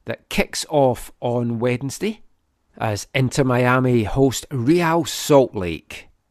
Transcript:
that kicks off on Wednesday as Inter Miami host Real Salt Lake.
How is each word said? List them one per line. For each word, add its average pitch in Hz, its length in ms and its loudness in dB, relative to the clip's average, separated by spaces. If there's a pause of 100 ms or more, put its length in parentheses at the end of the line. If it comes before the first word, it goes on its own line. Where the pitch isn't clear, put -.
that - 240 -12
kicks - 400 -4
off 135 500 0
on 120 400 -2
Wednesday 131 640 -4 (540)
as 110 360 -4
Inter 135 300 0
Miami 123 640 2
host 135 440 0
Real 160 560 0
Salt - 480 2
Lake. 90 540 -8 (240)